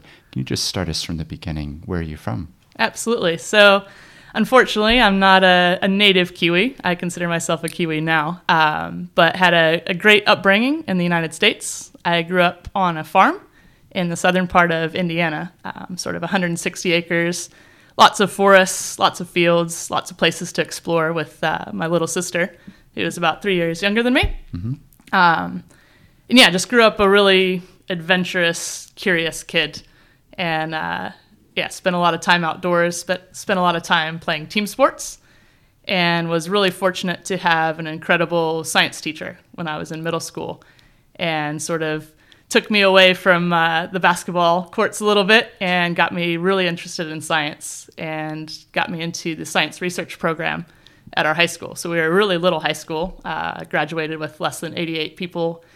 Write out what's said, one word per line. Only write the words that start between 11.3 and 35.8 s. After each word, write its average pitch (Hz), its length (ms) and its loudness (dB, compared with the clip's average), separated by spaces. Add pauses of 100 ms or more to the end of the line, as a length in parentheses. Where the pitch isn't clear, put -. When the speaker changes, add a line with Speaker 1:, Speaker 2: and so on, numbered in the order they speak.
Speaker 2:
States. - 600 -2 (120)
I 170 180 2
grew 175 200 2
up 175 320 0
on 180 220 0
a 156 80 -8
farm 240 360 2 (520)
in 175 160 -2
the 170 80 -4
southern 180 320 2
part 175 240 4
of 160 240 -2
Indiana, 170 560 -2 (120)
um, - 320 -12
sort 175 200 -6
of 170 80 -8
a - 20 -4
hundred 175 320 -2
sixty - 320 -4
acres, 170 580 -2 (480)
lots - 220 6
of 196 140 2
forests, 196 640 4
lots - 220 0
of 175 100 -10
fields, 170 580 0
lots - 220 -6
of 175 60 -18
places 170 380 -2
to 170 80 -2
explore 165 500 -2
with, 156 320 -6
uh, 165 280 -4
my 185 140 -6
little 165 220 0
sister, 180 440 -4 (440)
who - 80 -4
was 165 120 -4
about 170 240 -2
three 202 140 -2
years 170 280 -2
younger 208 200 0
than 247 120 2
me. 359 220 0 (160)
Speaker 1:
Mm-hmm. 104 200 -6 (420)
Speaker 2:
Um, 175 480 2 (680)
and 240 100 4
yeah, 214 120 8
just 180 180 -2
grew 240 140 4
up 220 160 4
a 202 100 4
really 190 540 4 (260)
adventurous, 175 1080 -2
curious 165 480 -2
kid. 156 380 -4 (500)
And, 160 420 -4
uh, 170 360 -6 (440)
yeah, - 140 -4
spent - 260 -4
a 175 60 -2
lot 170 140 2
of 165 60 -6
time 175 220 2
outdoors, 170 600 -2
but - 320 -8
spent 190 240 -2
a - 20 2
lot 175 140 2
of 165 80 -6
time 165 340 0
playing 160 300 -6
team 208 180 -2
sports, - 520 -2 (640)